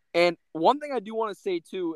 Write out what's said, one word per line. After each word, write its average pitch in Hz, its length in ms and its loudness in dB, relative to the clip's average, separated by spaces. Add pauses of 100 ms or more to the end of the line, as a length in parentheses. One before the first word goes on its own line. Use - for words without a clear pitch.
(160)
And 175 220 4 (160)
one 202 260 4
thing 294 120 -10
I 254 80 -2
do 208 140 -8
wanna 220 220 -2
say, 185 240 -4
too, 170 360 -6